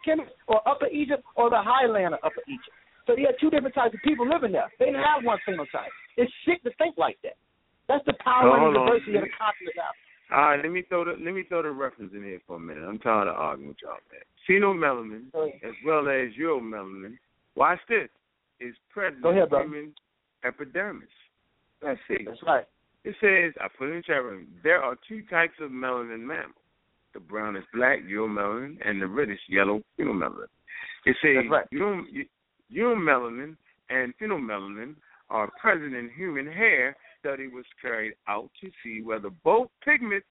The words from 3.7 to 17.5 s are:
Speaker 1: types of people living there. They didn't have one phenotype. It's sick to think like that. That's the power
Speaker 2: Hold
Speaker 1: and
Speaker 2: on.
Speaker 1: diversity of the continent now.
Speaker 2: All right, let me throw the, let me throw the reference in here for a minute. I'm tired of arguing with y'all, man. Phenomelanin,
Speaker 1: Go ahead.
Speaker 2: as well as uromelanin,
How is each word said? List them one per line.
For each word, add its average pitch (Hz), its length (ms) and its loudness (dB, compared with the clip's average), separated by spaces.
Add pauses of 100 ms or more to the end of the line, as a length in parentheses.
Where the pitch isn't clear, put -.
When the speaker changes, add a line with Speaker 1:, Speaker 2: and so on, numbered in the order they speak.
Speaker 1:
types 233 180 2
of 220 100 -14
people 247 260 2
living 277 240 0
there. - 260 0
They 262 80 4
didn't 277 160 0
have 285 220 4
one 220 240 2
phenotype. 147 420 -6 (260)
It's 240 160 2 (140)
sick 349 160 2
to 240 160 -4
think 320 180 0
like 143 280 0
that. - 100 -10 (540)
That's 277 160 2
the 285 180 0
power 254 340 8
Speaker 2:
Hold 294 200 6
Speaker 1:
and - 0 -
Speaker 2:
on. 254 100 4
Speaker 1:
diversity - 300 2
of - 80 0
the - 100 -8
continent - 420 -4
now. 165 140 -6 (420)
Speaker 2:
All 135 80 4
right, 143 220 4
let 160 100 -4
me 180 160 -4
throw 175 160 0
the, 170 80 -4
let 170 220 -8
me 190 100 -6
throw 170 180 -4
the 151 80 -6
reference 127 440 -8
in 104 80 -14
here 95 240 -12
for 87 100 -12
a - 20 -14
minute. 82 240 -12
I'm 101 160 -8
tired 107 300 2
of 82 80 -2
arguing 71 320 -4
with 71 140 -16
y'all, - 180 -12 (100)
man. - 140 -20 (240)
Phenomelanin, 139 840 2
Speaker 1:
Go 156 140 -2
ahead. 139 160 -10
Speaker 2:
as 117 120 -12 (100)
well 151 240 2
as 131 320 0
uromelanin, 107 760 -6 (360)